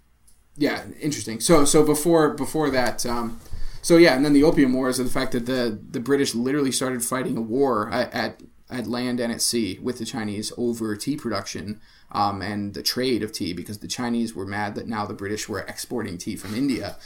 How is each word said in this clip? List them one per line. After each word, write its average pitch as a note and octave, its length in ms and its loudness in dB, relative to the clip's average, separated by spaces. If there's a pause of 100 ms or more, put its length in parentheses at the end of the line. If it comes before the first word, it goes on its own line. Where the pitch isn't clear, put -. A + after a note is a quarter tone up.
(560)
yeah, A#2+ 280 -2 (160)
interesting. A2+ 400 -4
So, D#3+ 240 8
so D3+ 200 6
before, D3+ 500 4
before C#3+ 360 -2
that, B2+ 360 0
um, A#2+ 320 -4 (440)
so E3+ 140 6
yeah, E3 180 10
and C3+ 100 2
then D3 80 4
the C#3+ 120 8
Opium D3 300 6
Wars B2+ 260 0
are B2 40 0
the B2 60 0
fact A#2 220 0
that A#2+ 140 -2
the, A#2+ 320 0 (120)
the C3+ 100 -6
British C#3 340 2
literally C3+ 380 0
started B2+ 300 -2
fighting B2+ 340 -2
a A#2 60 -2
war A2+ 480 2
at, A#2+ 240 -2
at, A#2 280 -6 (280)
at B2 160 -6
land B2 320 -2
and A#2 140 -2
at - 100 -6
sea G#2+ 400 -2
with A#2+ 160 -6
the A#2 60 -8
Chinese G#2+ 520 -6
over A2+ 400 -2
tea C#3 200 -4
production, G#2 640 -6 (320)
um, G2+ 300 0
and G2+ 320 -6
the - 80 -8
trade B2 400 0
of G#2+ 100 -6
tea, F2+ 220 -6
because F#2+ 240 -10
the F2+ 100 -14
Chinese A#2 460 -4
were F#2+ 120 -8
mad G2+ 280 -6
that F#2+ 120 -8
now G#2+ 200 -4
the F#2 80 -10
British G2+ 340 -6
were F#2+ 120 -4
exporting G#2 580 -8
tea G2 180 -8
from G2 180 -10
India A2 520 -2